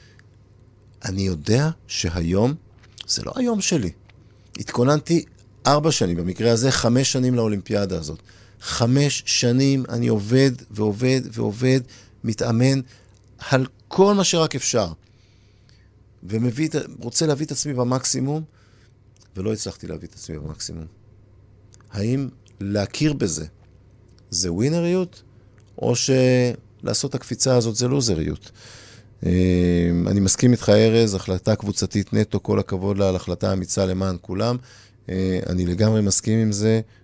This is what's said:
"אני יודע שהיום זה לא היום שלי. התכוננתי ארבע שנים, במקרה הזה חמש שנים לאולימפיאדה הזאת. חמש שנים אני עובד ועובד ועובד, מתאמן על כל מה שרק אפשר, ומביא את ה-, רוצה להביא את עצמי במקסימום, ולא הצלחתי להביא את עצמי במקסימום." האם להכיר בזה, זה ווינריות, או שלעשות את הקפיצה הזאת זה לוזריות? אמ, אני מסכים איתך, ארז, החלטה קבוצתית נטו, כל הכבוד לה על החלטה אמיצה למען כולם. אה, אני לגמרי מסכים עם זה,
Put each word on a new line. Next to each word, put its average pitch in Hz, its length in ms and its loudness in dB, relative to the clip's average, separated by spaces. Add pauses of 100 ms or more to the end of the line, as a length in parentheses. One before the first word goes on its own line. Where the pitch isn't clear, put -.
(1040)
"אני 98 180 -4
יודע 101 480 0 (160)
שהיום 92 680 0 (520)
זה - 180 -4
לא - 120 -8
היום 240 240 0
שלי. 135 300 0 (680)
התכוננתי 147 640 2 (420)
ארבע 147 260 4
שנים, 87 240 0
במקרה 92 360 0
הזה 117 180 2
חמש 127 420 2
שנים 127 220 0
לאולימפיאדה 101 640 -2
הזאת. 78 240 -10 (380)
חמש 131 680 0
שנים 131 600 2
אני 120 200 -2
עובד 117 420 4 (200)
ועובד 110 500 0 (120)
ועובד, 117 480 0 (440)
מתאמן 123 560 0 (580)
על 131 280 0 (220)
כל 196 260 4
מה 196 100 2
שרק 160 300 0
אפשר, 110 380 -2 (1300)
ומביא 117 460 -2
את 143 60 -6
ה-, 151 40 -2 (200)
רוצה 120 280 -2
להביא 151 200 0
את 147 60 -8
עצמי 143 220 -4
במקסימום, 127 680 -2 (920)
ולא 98 160 -4
הצלחתי 98 340 -8
להביא 80 220 -12
את - 60 -20
עצמי - 240 -12
במקסימום." 78 480 -12 (1040)
האם 123 380 -2 (320)
להכיר 101 520 -2
בזה, 80 340 -4 (840)
זה 87 220 -2
ווינריות, 170 720 -2 (560)
או - 180 0
שלעשות 127 1120 0
את - 40 -4
הקפיצה 131 420 0
הזאת 113 200 2
זה 120 120 0
לוזריות? 92 640 -2 (720)
אמ, 87 80 0 (800)
אני 101 120 2
מסכים 110 320 4
איתך, - 160 0
ארז, 110 460 4
החלטה 95 420 -2
קבוצתית 101 560 -2
נטו, 107 300 0
כל 104 160 0
הכבוד 98 400 -2
לה 98 100 2
על 92 80 2
החלטה 90 360 -4
אמיצה 95 340 -2
למען 92 340 -2
כולם. 104 360 -4 (520)
אה, 92 380 -2
אני 90 200 -2
לגמרי 107 340 2
מסכים 107 380 0
עם 110 140 0
זה, 110 280 0 (240)